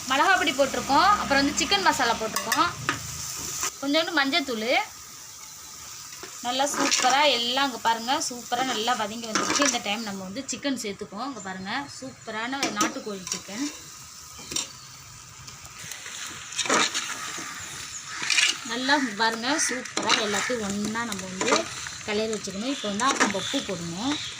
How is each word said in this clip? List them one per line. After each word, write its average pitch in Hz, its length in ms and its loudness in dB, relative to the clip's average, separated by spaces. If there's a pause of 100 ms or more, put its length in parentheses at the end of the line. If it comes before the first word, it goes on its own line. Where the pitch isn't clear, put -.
மிளகா 302 300 6
பொடி 349 180 4
போட்டிருக்கோம். 262 600 6
அப்புறம் 269 280 6
வந்து 277 180 4
சிக்கன் 370 280 4
மசாலா 254 280 4
போட்டிருக்கோம். 226 540 2 (1080)
கொஞ்சோண்டு 320 360 2
மஞ்சத்தூள். 269 560 2 (1700)
நல்லா 254 260 0
சூப்பரா 269 540 4 (100)
எல்லாம் 247 380 2
இங்க 233 120 -4
பாருங்க, 226 400 2
சூப்பரா 240 440 -2
நல்லா 240 300 2
வதங்கி 220 340 -2
வந்துருச்சு. 208 380 2
இந்த 240 160 2
டைம் 214 200 -2
நம்ம 196 200 -6
வந்து 185 260 -8
சிக்கன் 254 340 -2
சேர்த்துப்போம். 202 440 -6
இங்க 247 140 -8
பாருங்க, 190 320 -6 (200)
சூப்பரான 254 680 -6 (120)
நாட்டுக்கோழி 208 540 -2
சிக்கன். 190 380 -6 (4000)
நல்லா 262 300 2
இங்க 254 200 0
பாருங்க, 226 320 2 (120)
சூப்பரா 240 580 0
எல்லாத்தையும் 208 460 0
ஒண்ணா 208 400 0
நம்ம 202 200 -2
வந்து 190 260 0 (500)
கிளறி 220 320 0
வச்சுக்கணும். 208 420 -4
இப்போ 208 140 -4
வந்து 208 180 0 (100)
நம்ம 202 220 2
உப்பு 269 240 -2
போடணும். 180 520 -2 (260)